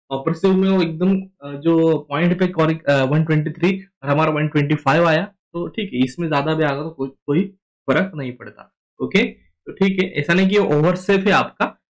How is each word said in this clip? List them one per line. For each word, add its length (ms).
Compressive 440
में 160
वो 120
एकदम, 360
अ, 420
जो 380
point 300
पे 80
कॉरिक-, 380
अ, 180
वन 200
ट्वेंटी 280
थ्री 260
और 60
हमारा 220
वन 160
ट्वेंटी 280
फ़ाइव 320
आया, 160
तो 440
ठीक 260
है, 60
इसमें 280
ज्यादा 260
भी 100
आएगा 180
तो 80
कोई, 200
कोई 180
फर्क 280
नहीं 160
पड़ता, 420
ओके। 240
तो 480
ठीक 300
है, 100
ऐसा 220
नहीं 160
कि 80
ओवर 380
सेफ 300
है 80
आपका, 320